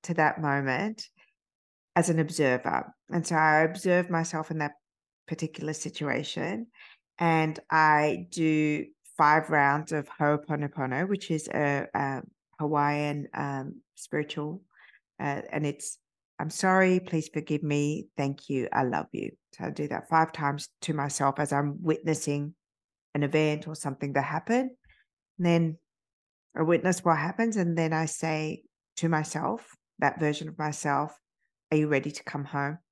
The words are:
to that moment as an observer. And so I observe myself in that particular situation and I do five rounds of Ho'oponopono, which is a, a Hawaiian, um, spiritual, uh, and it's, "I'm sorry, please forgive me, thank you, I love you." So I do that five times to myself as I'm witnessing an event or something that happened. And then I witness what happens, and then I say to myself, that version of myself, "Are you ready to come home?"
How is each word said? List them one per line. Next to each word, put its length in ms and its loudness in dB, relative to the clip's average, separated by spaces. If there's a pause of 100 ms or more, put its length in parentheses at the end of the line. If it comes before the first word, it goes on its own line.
to 120 -6
that 260 4
moment 680 -2 (880)
as 140 4
an 80 2
observer. 760 0 (160)
And 160 -2
so 100 -2
I 240 6
observe 500 2
myself 400 -2
in 80 -4
that 140 -4 (540)
particular 460 -6
situation 960 -4 (520)
and 400 2 (120)
I 600 4
do 560 2 (300)
five 340 6
rounds 420 2
of 160 -2
Ho'oponopono, 1000 -2
which 220 -4
is 180 -2
a, 460 0
a 260 -2 (380)
Hawaiian, 760 0
um, 460 -6 (140)
spiritual, 680 -6 (580)
uh, 220 -4 (100)
and 120 -2
it's, 340 -6 (400)
"I'm 120 -6
sorry, 480 4
please 340 -2
forgive 300 -2
me, 540 0
thank 320 -4
you, 240 -2
I 120 2
love 280 -2
you." 180 -8 (220)
So 120 -10
I 60 -4
do 180 -6
that 200 -8
five 240 4
times 360 -2 (140)
to 120 -4
myself 440 0
as 140 0
I'm 300 0
witnessing 720 -2 (600)
an 80 0
event 460 2
or 60 -10
something 400 -6
that 100 2
happened. 460 0 (680)
And 80 0
then 320 2 (800)
I 60 0
witness 420 2
what 140 4
happens, 380 -2
and 200 0
then 160 0
I 140 0
say 560 -4 (340)
to 120 0
myself, 680 -2 (220)
that 220 0
version 280 -2
of 100 -12
myself, 580 -2 (540)
"Are 60 4
you 100 4
ready 240 0
to 140 -12
come 200 -8
home?" 340 -4 (140)